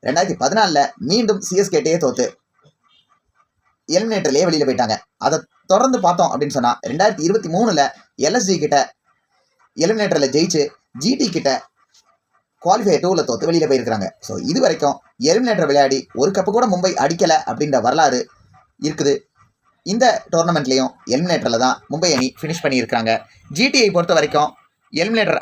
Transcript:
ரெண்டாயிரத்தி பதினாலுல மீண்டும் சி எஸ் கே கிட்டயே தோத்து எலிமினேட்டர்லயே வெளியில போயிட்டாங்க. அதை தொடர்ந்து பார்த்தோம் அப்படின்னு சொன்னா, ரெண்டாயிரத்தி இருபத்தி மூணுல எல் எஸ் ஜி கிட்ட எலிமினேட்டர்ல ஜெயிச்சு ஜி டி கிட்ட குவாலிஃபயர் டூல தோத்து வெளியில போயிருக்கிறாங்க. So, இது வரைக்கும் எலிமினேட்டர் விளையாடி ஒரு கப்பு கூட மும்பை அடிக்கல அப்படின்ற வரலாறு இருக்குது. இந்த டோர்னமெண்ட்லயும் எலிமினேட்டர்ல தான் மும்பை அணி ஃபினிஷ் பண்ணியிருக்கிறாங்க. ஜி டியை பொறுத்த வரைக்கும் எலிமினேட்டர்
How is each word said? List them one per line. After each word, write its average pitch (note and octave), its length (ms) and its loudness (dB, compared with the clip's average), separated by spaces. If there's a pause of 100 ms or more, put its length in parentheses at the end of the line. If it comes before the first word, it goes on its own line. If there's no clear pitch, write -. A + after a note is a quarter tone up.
ரெண்டாயிரத்தி F3 380 0
பதினாலுல F3 400 0 (140)
மீண்டும் G#3 460 0
சி - 160 -6
எஸ் G3 120 0
கே E3 120 0
கிட்டயே D#3+ 180 0
தோத்து B2+ 280 -2 (1600)
எலிமினேட்டர்லயே F3 600 0
வெளியில C#3+ 200 0
போயிட்டாங்க. A#2 280 0 (200)
அதை D3+ 220 -2 (280)
தொடர்ந்து A#3+ 340 2
பார்த்தோம் F3 300 2
அப்படின்னு D3 280 -4
சொன்னா, A#2+ 280 0
ரெண்டாயிரத்தி D#3+ 340 0
இருபத்தி F#3+ 280 0
மூணுல F3+ 320 0 (360)
எல் F3+ 220 0
எஸ் G3 80 -2
ஜி F#3 120 0
கிட்ட C#3+ 360 0 (800)
எலிமினேட்டர்ல E3+ 600 0
ஜெயிச்சு D#3 320 0 (300)
ஜி E3 180 0
டி A#3+ 140 -2
கிட்ட C#3 380 -4 (960)
குவாலிஃபயர் F#3+ 400 2
டூல F3 240 0
தோத்து A#2+ 200 -4
வெளியில E3 220 2
போயிருக்கிறாங்க. A2+ 380 0 (120)
So, - 200 -10
இது F3+ 200 -2
வரைக்கும் D#3 400 0 (220)
எலிமினேட்டர் F#3 440 2
விளையாடி C#3 480 2
ஒரு C#3+ 160 0
கப்பு F#3+ 260 -2
கூட B3 100 2
மும்பை F3+ 280 0
அடிக்கல D#3+ 420 0 (100)
அப்படின்ற C3 340 -2
வரலாறு C3 400 2 (640)
இருக்குது. D3 360 -2 (680)
இந்த G3 460 0
டோர்னமெண்ட்லயும் C#3+ 580 0 (160)
எலிமினேட்டர்ல C3 520 -2
தான் B2+ 180 0 (140)
மும்பை E3 240 -2
அணி B2+ 260 -2
ஃபினிஷ் E3 220 -6
பண்ணியிருக்கிறாங்க. A2+ 600 -2 (260)
ஜி F3+ 200 0
டியை B3 240 2
பொறுத்த E3+ 220 0
வரைக்கும் D3+ 360 2 (420)
எலிமினேட்டர் G3+ 500 -2